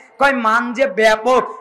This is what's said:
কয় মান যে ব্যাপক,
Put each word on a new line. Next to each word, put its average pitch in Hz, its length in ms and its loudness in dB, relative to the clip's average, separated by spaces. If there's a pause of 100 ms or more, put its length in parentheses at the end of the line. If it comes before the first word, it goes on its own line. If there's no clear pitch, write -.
(200)
কয় 277 140 2
মান 240 400 -2
যে 254 140 0
ব্যাপক, 220 720 0